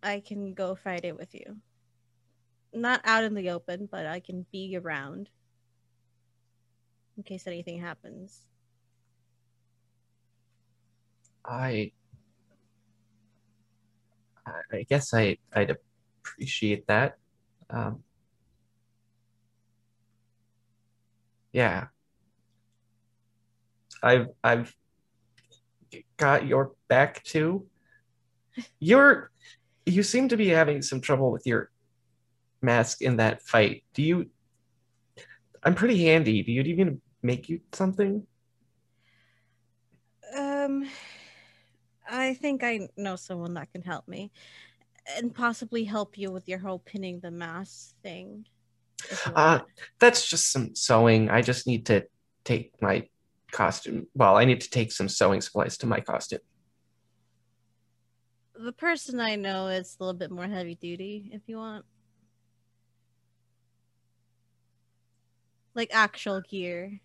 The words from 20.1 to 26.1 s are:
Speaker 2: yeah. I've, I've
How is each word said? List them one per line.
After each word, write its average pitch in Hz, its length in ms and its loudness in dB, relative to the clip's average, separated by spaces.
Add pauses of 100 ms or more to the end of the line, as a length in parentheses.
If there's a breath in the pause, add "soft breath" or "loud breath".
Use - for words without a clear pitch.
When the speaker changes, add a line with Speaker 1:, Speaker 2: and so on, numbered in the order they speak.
Speaker 2:
yeah. 101 360 0 (2250)
I've, 120 260 4 (160)
I've 120 320 0 (1400)